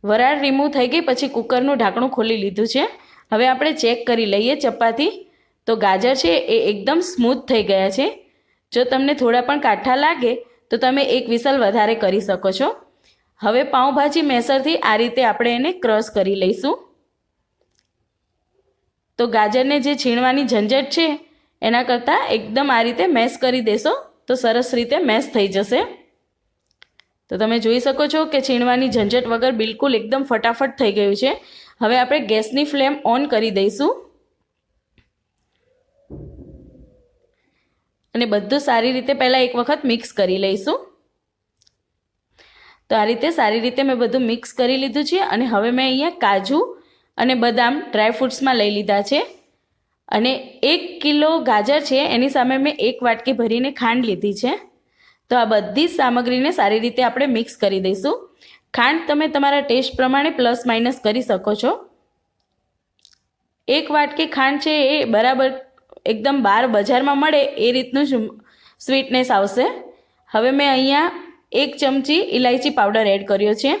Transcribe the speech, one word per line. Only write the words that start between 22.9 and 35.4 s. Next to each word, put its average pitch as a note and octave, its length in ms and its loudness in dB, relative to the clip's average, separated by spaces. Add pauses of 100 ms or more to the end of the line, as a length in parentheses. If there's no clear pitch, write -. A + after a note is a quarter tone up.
મેશ A#3 280 0
કરી B3+ 260 0
દેશો D4 260 0 (300)
તો B3 160 0
સરસ A#3+ 380 0
રીતે A#3+ 160 0 (160)
મેશ - 240 -2
થઈ G3+ 200 2
જશે. A3 240 0 (1500)
તો F#3 100 -6
તમે A3+ 220 0
જોઈ A#3 200 2
શકો C#4 280 0
છો D#4 100 0 (100)
કે C#4 140 2
છીણવાની B3 480 0
ઝંઝટ A#3 380 0
વગર A#3+ 280 0
બિલકુલ A3 380 0
એકદમ A3 320 -2
ફટાફટ A#3 500 0
થઈ G#3 160 2
ગયું G3+ 240 2
છે. C4 100 2 (520)
હવે A#3 180 2
આપણે B3+ 180 0 (140)
ગેસની B3+ 400 -2
ફ્લેમ C#4 220 0 (180)
ઓન C4+ 220 0
કરી A3 240 0
દઈશું G#3+ 340 0 (4000)